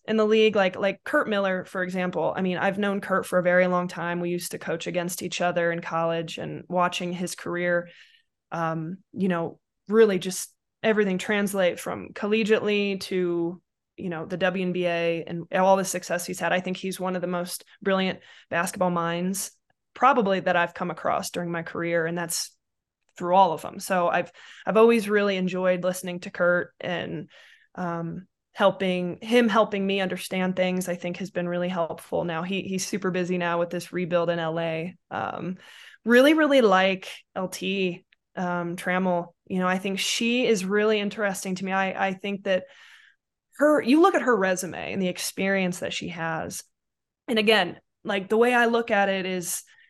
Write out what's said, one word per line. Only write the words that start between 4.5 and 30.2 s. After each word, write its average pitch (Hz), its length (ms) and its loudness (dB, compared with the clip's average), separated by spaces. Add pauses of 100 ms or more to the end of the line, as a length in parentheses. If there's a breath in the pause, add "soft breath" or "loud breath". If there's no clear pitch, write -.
to - 60 -8
coach - 280 -6
against 175 360 -4
each 180 200 -6
other 175 280 0
in 170 120 -4
college, 165 560 -4
and 151 300 -10
watching 175 440 -2
his 175 220 -6
career, 175 560 -2 (600 loud breath)
um, 165 480 -4 (140)
you 190 160 0
know, 170 300 -2 (300)
really 208 300 6
just - 360 -8 (280)
everything 208 360 2
translate 196 600 0
from 104 340 -8
collegiately 208 880 0
to 175 600 -2 (360)
you 190 120 -8
know, 165 180 -6
the 180 100 -8
W 185 300 0
N 180 60 -2
B 180 140 -2
A 170 400 0
and 170 180 -8 (100)
all 190 220 6
the 190 80 0
success 180 420 -4
he's 180 140 -8
had. 170 120 0
I 185 80 2
think 185 160 -4
he's 190 240 -8
one 185 160 -4
of 175 60 -6
the 180 60 -4
most 180 360 -6 (180 soft breath)
brilliant 190 380 0 (300 loud breath)
basketball 180 400 0
minds 175 640 -2 (420)
probably 226 460 4
that 175 160 2
I've 175 180 0
come 180 160 -6
across - 400 -2
during 175 200 -6
my 170 120 -4
career. 170 440 -2
And 170 100 -4
that's - 400 -6 (600)
through 175 160 0
all 190 180 6
of 151 100 -6
them. - 160 -12
So 180 300 0
I've, 175 240 -2 (340 loud breath)
I've 190 120 2
always 226 300 6
really 202 280 2
enjoyed 185 480 0
listening 180 360 -4
to 190 100 -12
Kurt 175 500 2
and, 165 480 -6 (460 loud breath)
um, 170 520 -6 (280)
helping 185 680 0
him, 233 260 4
helping 202 380 2
me 196 140 0
understand 185 560 -2